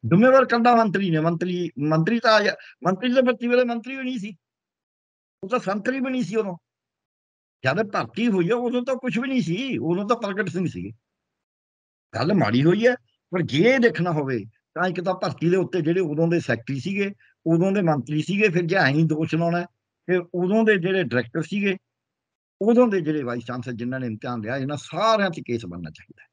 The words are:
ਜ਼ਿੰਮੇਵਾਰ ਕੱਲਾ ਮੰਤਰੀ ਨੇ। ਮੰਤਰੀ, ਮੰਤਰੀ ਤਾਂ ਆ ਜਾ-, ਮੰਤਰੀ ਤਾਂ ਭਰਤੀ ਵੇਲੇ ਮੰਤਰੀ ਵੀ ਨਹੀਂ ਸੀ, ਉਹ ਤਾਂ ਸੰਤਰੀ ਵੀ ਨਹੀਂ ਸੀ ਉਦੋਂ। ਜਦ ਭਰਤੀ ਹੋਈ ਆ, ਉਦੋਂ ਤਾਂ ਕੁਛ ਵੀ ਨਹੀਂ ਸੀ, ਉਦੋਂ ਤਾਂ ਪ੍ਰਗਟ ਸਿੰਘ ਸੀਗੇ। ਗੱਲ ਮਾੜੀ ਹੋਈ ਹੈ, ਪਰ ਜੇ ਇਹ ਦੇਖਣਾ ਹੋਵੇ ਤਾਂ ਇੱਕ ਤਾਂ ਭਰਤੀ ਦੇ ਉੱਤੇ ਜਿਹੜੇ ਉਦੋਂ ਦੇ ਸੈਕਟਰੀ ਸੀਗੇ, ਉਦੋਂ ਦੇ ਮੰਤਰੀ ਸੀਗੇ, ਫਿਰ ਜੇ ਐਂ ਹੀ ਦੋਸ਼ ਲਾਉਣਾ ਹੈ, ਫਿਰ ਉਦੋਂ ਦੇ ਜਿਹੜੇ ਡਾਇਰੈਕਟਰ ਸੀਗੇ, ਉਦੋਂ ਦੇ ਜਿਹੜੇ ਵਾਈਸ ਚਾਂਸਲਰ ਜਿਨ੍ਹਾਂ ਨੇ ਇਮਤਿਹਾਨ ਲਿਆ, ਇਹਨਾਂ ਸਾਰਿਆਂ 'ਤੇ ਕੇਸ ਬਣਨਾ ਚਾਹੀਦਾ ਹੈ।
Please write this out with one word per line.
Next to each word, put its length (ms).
ਜ਼ਿੰਮੇਵਾਰ 400
ਕੱਲਾ 300
ਮੰਤਰੀ 340
ਨੇ। 100
ਮੰਤਰੀ, 500
ਮੰਤਰੀ 400
ਤਾਂ 120
ਆ 100
ਜਾ-, 140
ਮੰਤਰੀ 300
ਤਾਂ 100
ਭਰਤੀ 240
ਵੇਲੇ 160
ਮੰਤਰੀ 340
ਵੀ 60
ਨਹੀਂ 160
ਸੀ, 160
ਉਹ 60
ਤਾਂ 100
ਸੰਤਰੀ 400
ਵੀ 120
ਨਹੀਂ 120
ਸੀ 120
ਉਦੋਂ। 220
ਜਦ 260
ਭਰਤੀ 360
ਹੋਈ 220
ਆ, 60
ਉਦੋਂ 280
ਤਾਂ 120
ਕੁਛ 240
ਵੀ 100
ਨਹੀਂ 120
ਸੀ, 360
ਉਦੋਂ 300
ਤਾਂ 100
ਪ੍ਰਗਟ 320
ਸਿੰਘ 180
ਸੀਗੇ। 240
ਗੱਲ 180
ਮਾੜੀ 300
ਹੋਈ 240
ਹੈ, 80
ਪਰ 120
ਜੇ 220
ਇਹ 160
ਦੇਖਣਾ 320
ਹੋਵੇ 340
ਤਾਂ 440
ਇੱਕ 120
ਤਾਂ 120
ਭਰਤੀ 360
ਦੇ 80
ਉੱਤੇ 240
ਜਿਹੜੇ 180
ਉਦੋਂ 280
ਦੇ 120
ਸੈਕਟਰੀ 400
ਸੀਗੇ, 320
ਉਦੋਂ 260
ਦੇ 100
ਮੰਤਰੀ 400
ਸੀਗੇ, 280
ਫਿਰ 120
ਜੇ 140
ਐਂ 140
ਹੀ 140
ਦੋਸ਼ 320
ਲਾਉਣਾ 240
ਹੈ, 60
ਫਿਰ 120
ਉਦੋਂ 300
ਦੇ 140
ਜਿਹੜੇ 260
ਡਾਇਰੈਕਟਰ 380
ਸੀਗੇ, 360
ਉਦੋਂ 260
ਦੇ 140
ਜਿਹੜੇ 220
ਵਾਈਸ 220
ਚਾਂਸਲਰ 280
ਜਿਨ੍ਹਾਂ 260
ਨੇ 80
ਇਮਤਿਹਾਨ 340
ਲਿਆ, 160
ਇਹਨਾਂ 200
ਸਾਰਿਆਂ 520
'ਤੇ 120
ਕੇਸ 240
ਬਣਨਾ 240
ਚਾਹੀਦਾ 340
ਹੈ। 80